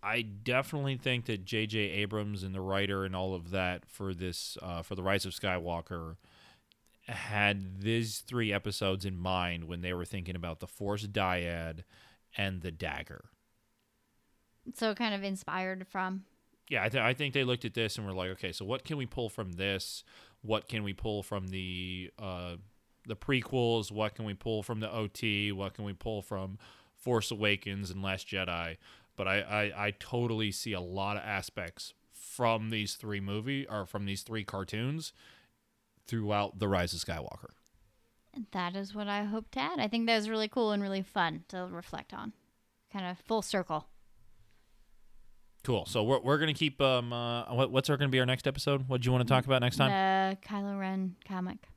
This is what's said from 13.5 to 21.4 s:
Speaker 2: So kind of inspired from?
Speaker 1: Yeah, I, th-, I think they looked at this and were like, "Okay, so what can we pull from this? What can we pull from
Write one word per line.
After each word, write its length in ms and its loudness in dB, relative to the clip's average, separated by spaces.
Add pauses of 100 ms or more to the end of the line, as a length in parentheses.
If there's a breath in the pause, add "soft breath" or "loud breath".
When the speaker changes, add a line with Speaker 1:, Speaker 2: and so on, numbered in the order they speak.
Speaker 2:
So 200 0
kind 180 0
of 100 -4
inspired 680 -4
from? 340 -2 (460)
Speaker 1:
Yeah, 140 2
I, 60 4
th-, 120 2
I 120 4
think 200 -2
they 120 4
looked 180 0
at 100 -4
this 240 0
and 80 -4
were 60 -4
like, 200 -2
"Okay, 200 -4
so 140 -6
what 180 -4
can 140 -4
we 80 -2
pull 240 -4
from 240 -6
this? 500 -2 (380 loud breath)
What 260 0
can 160 -2
we 80 -2
pull 320 -2
from 240 -4